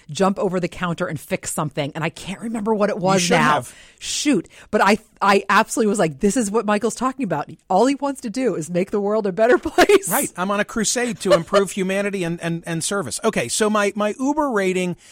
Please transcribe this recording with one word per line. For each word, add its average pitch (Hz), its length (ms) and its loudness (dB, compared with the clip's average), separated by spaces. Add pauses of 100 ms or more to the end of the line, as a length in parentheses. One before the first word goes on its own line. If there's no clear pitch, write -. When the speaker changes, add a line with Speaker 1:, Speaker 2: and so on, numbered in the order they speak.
Speaker 1:
jump 190 300 0
over 185 200 -2
the 175 80 -2
counter 175 380 -4
and 156 140 -8
fix - 340 -6
something, 156 400 -4
and 160 100 -6
I 165 60 -2
can't - 320 -12
remember 220 320 -4
what 208 160 2
it 202 80 -2
was 190 240 2
Speaker 2:
You 175 60 -2
should - 80 2
Speaker 1:
now. 151 180 4
Speaker 2:
have. 139 220 -4 (240)
Speaker 1:
Shoot. - 500 0 (220)
But 208 100 2
I, 208 160 6 (240)
I 202 280 4
absolutely 214 420 2
was 208 80 0
like, 160 200 0
"This 202 160 2
is 226 140 0
what 220 160 0
Michael's 208 300 0
talking 262 280 -4
about. 160 280 -4 (180)
All 196 160 4
he 277 80 2
wants 277 280 -4
to 233 100 -8
do 233 240 -2
is 165 160 -6
make 180 180 0
the 214 100 -2
world 202 280 -2
a 190 40 -2
better 220 260 4
<laughs> - 20 -2
place." 349 500 4
Speaker 2:
Right. 254 260 0
I'm 185 140 -4
on 202 100 0
a 208 60 0
crusade 233 540 -2
to 185 140 4
improve 196 380 2
<laughs> - 20 -12
humanity 196 500 -2
and, 170 180 -6
and, 170 240 -4
and 165 180 -4
service. 190 400 -4
Okay, 180 260 0
so 214 200 0
my, 208 260 0
my 208 220 -2
Uber 285 320 0
rating 185 460 0 (160)